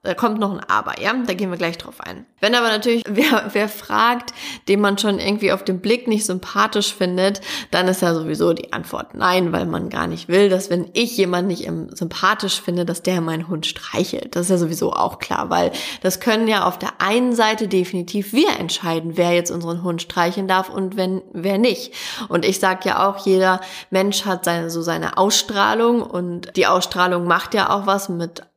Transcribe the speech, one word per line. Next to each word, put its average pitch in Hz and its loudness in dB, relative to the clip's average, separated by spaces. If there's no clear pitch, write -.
da 185 -2
kommt 220 0
noch 202 -2
ein - -8
Aber, - -2
ja? 202 0
Da 202 -2
gehen 185 -4
wir 175 -6
gleich 170 -2
drauf - -18
ein. - -14
Wenn 220 2
aber 240 4
natürlich 226 2
<laughs> - -8
wer, 214 2
wer 208 2
fragt, 233 0
den 202 4
man 202 4
schon 202 0
irgendwie 202 0
auf 190 0
den 185 -2
Blick 233 0
nicht 214 2
sympathisch 202 -2
findet, 185 0
dann 180 2
ist 185 2
ja 170 2
sowieso 160 2
die - -4
Antwort - -8
nein, 180 2
weil 180 0
man 170 -4
gar - -4
nicht 170 -8
will, 196 6
dass 190 0
wenn 175 0
ich 233 0
jemanden 180 2
nicht 175 -4
im-, 165 -8
sympathisch 185 -2
finde, 175 -2
dass 170 -6
der 185 0
meinen 165 -4
Hund 160 -4
streichelt. - -4
Das 175 0
ist 175 -2
ja 190 6
sowieso 165 0
auch - -2
klar, - -4
weil 175 2
das 185 -2
können 226 2
ja 208 2
auf 180 0
der - -8
einen 240 2
Seite 220 2
definitiv 185 -2
wir 311 6
entscheiden, 165 -4
wer 175 4
jetzt 175 2
unseren 170 -4
Hund 170 -2
streicheln 185 -2
darf 185 0
und 190 -4
wenn, 185 -2
wer 190 0
nicht. 226 2
Und 170 0
ich - 2
sag 196 0
ja 190 2
auch, 196 -2
jeder 185 4
Mensch 196 0
hat 185 -2
seine, 170 0
so 165 -4
seine 165 -2
Ausstrahlung 220 2
und 175 -6
die 165 4
Ausstrahlung 180 2
macht 175 0
ja 202 2
auch 196 0
was 196 0
mit 170 -6